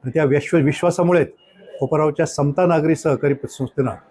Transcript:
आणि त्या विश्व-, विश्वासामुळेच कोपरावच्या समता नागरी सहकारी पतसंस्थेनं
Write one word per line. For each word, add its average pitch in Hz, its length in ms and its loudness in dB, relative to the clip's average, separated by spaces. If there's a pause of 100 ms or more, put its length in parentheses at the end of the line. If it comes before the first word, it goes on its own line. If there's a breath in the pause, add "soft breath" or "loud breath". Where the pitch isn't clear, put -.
आणि 131 100 -6
त्या 156 100 2
विश्व-, 143 380 2
विश्वासामुळेच 170 640 2 (520)
कोपरावच्या 151 460 0
समता 143 400 0
नागरी 160 280 2
सहकारी 143 400 0
पतसंस्थेनं 131 560 -6 (200)